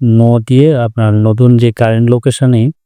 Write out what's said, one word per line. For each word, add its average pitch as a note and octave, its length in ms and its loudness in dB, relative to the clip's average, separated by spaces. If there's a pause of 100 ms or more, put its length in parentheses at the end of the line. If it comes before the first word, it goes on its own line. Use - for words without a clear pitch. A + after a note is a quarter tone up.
no A#2 340 2
দিয়ে C3+ 380 0
আপনার A2 360 -2
নতুন A2 440 2
যে A#2 140 0
কারেন্ট A2+ 380 -2
লোকেশনে B2 640 -2 (140)